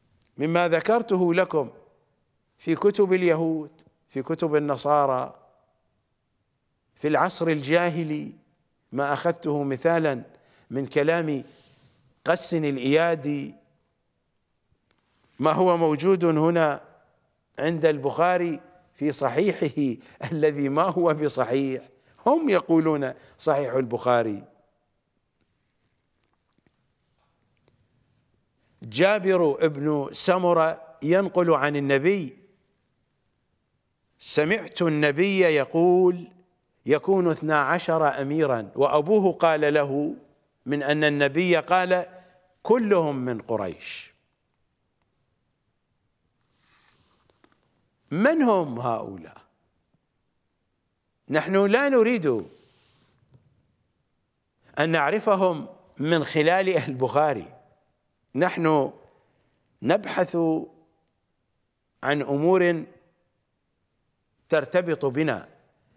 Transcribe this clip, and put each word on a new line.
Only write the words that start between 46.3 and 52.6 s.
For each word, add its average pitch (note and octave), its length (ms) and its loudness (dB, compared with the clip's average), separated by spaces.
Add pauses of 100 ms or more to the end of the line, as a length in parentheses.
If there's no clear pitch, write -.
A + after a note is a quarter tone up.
من C#4 320 2
هم F3 360 0
هؤلاء؟ G#2+ 580 -8 (1900)
نحن F#3+ 380 0
لا B3+ 220 2
نريد A#3 380 2 (2500)